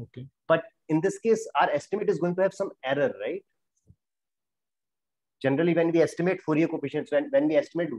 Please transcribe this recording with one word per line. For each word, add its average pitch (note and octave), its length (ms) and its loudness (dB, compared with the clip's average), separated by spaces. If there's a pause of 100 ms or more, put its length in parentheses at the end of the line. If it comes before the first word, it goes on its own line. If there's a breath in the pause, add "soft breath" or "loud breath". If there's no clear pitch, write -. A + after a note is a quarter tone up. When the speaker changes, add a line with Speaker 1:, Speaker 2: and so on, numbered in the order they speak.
Speaker 1:
okay. B2+ 240 -16 (200)
Speaker 2:
But D#3+ 180 2 (240)
in D#3+ 120 2
this G3 180 -2
case, A3+ 300 0 (100)
our D3 120 4
estimate G3 400 -2
is F3 80 -2
going F3 180 -2
to F#3 60 0
have F#3+ 120 0
some G3 160 -6 (140)
error, C3+ 360 0
right? D3 220 -6 (2000)
Generally, D3+ 320 2
when E3+ 180 2
we E3 100 4
estimate F3 400 -2
Fourier D#3 260 0
coefficients, D3 420 -6
when, D3 200 0
when C#3+ 180 2
we D#3 80 2
estimate D#3+ 320 0 (100)